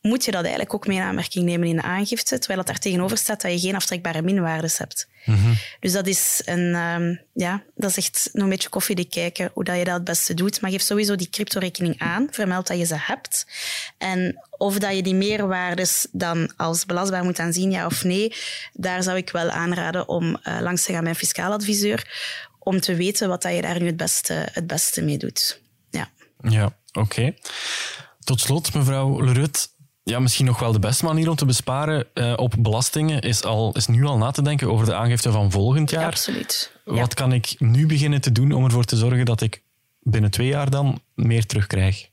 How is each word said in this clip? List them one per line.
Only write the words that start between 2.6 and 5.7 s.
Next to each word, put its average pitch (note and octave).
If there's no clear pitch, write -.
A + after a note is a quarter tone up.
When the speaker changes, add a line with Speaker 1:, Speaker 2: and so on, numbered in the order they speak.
Speaker 1:
daar -
tegenover F#3+
staat G#3+
dat F3+
je F3
geen F#3
aftrekbare F3
minwaardes E3
hebt. -
Speaker 2:
Mhm. G#2+